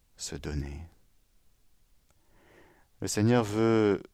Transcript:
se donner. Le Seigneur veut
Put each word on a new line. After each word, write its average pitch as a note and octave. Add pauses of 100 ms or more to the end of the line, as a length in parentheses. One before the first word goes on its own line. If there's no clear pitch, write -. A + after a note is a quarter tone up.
(160)
se -
donner. D2 (2250)
Le G2+
Seigneur A2+
veut G#2+ (120)